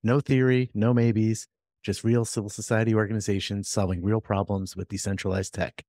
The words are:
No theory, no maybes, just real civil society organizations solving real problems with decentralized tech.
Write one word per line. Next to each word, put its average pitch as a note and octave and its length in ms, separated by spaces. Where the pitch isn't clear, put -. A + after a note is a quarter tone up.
No B2 160
theory, B2+ 520
no A2+ 220
maybes, A2+ 540
just - 220
real A#2 200
civil G#2 240
society A2 460
organizations G2+ 720
solving F#2 320
real G#2+ 200
problems G2 560
with F#2+ 100
decentralized F#2+ 680
tech. - 360